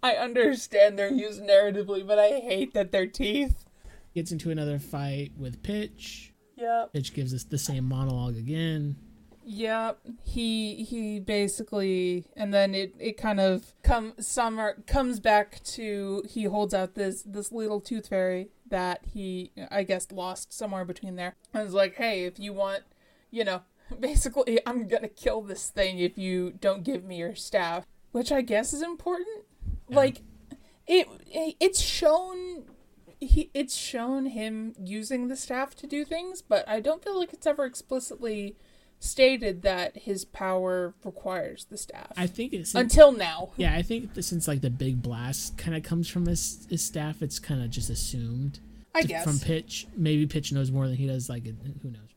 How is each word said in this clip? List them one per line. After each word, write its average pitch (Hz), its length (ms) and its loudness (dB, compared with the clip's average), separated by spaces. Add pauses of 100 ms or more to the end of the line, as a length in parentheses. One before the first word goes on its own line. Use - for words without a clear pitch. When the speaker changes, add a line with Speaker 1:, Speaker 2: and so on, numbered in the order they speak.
Speaker 1:
I 247 100 4
understand 220 840 4
they're 202 120 2
used 214 300 0
narratively, 202 640 6
but 208 140 6
I 208 200 8
hate 196 340 -2
that 196 180 0
they're 190 160 2
teeth. 262 580 0 (480)
Speaker 2:
Gets 170 180 -4
into 165 200 -4
another 147 280 -2
fight 143 580 -6
with 131 260 -10
Pitch. - 680 -8 (260)
Speaker 1:
Yep. 233 360 -2
Speaker 2:
Pitch 139 200 -4
gives 131 200 -4
us 123 100 -6
the - 140 -4
same 135 280 -2
monologue 127 520 -2
again. 151 600 -2 (460)
Speaker 1:
Yep. 220 560 -4 (240)
He, 220 600 -2
he 220 360 -6
basically, 190 1040 0 (100)
and 202 180 -4
then 196 220 4
it, 196 240 -4
it 214 180 -6
kind 208 220 0
of 190 340 2 (100)
come, 226 360 4
summer, 220 680 -2
comes 247 340 0
back 208 440 4
to, 202 640 -6
he 220 160 -6
holds 202 300 0
out 185 220 -2
this, 196 280 -4
this 202 280 -10
little 214 300 -4
tooth 220 260 -8
fairy 185 420 -2 (200)
that 180 320 -2 (120)
he, 185 380 -8 (180)
I 196 140 -2
guess, 185 280 -4
lost 185 420 -8
somewhere 196 320 -6
between 180 300 -10
there. 180 200 -8 (180)
And 214 140 -4
is 180 60 -10
like, 190 220 4
"Hey, 208 300 -2
if 180 140 -10
you 202 140 -10
want, 196 300 -4 (460)
you 226 140 -2
know," 185 180 -2 (180)
<laughs> - 200 -12
basically, 254 680 2
"I'm 240 220 -4
gonna 220 200 -2
kill 220 340 -2
this 202 280 -8
thing 190 300 0
if 175 180 0
you 185 420 -2
don't 196 240 0
give 214 200 -4
me 185 140 -12
your 170 180 -6
staff," 175 500 -2 (260)
which 240 200 -2
I 269 100 4
guess 233 320 0
is 294 80 -6
important. 359 640 -6 (420)
Speaker 2:
Yeah. 254 100 0
Speaker 1:
Like, 269 240 4 (680)
it, 349 200 6 (200)
it, 320 320 -4
it's 370 220 4
shown, 359 840 2 (560)
he, 294 340 6
it's 277 220 -2
shown 262 520 -4
him 220 460 -6 (100)
using 220 440 -4
the 262 80 -4
staff 262 400 -6
to - 120 -16
do 294 160 -4
things, 359 380 -8
but - 260 2
I 220 120 0
don't 294 240 -2
feel 392 160 -4
like 349 140 -4
it's - 120 -8
ever 294 200 0
explicitly 233 880 -6 (440)
stated 233 600 4
that 185 360 0
his 196 280 -6
power 185 800 -2
requires 185 640 -8
the 208 80 -14
staff. - 400 -14
Speaker 2:
I 180 100 0
think 233 260 -6
it's 170 200 -6
Speaker 1:
Until 269 380 12
now. 180 460 -2
Speaker 2:
Yeah, 165 180 4
I 165 60 2
think 226 320 -2
that 185 100 -6
since, 170 240 -2
like, 143 140 0
the 135 80 0
big 127 320 -2
blast 120 560 -6
kinda 160 240 -4
comes 170 260 -2
from 175 180 -2
his, - 440 -2
his 165 140 -2
staff, 151 380 -4
it's 147 160 -4
kinda 131 300 -4
just - 220 -2
assumed 123 680 -4 (360)
Speaker 1:
I 330 60 4
Speaker 2:
to, 311 60 4
Speaker 1:
guess. 165 160 -2
Speaker 2:
from 151 140 2
Pitch. - 480 -4 (100)
Maybe 156 300 4
Pitch 147 260 -4
knows 135 200 0
more 135 160 0
than 127 80 -2
he 135 100 0
does, 131 240 -4
like, 120 160 -8
who 123 460 -10
knows? 107 260 -18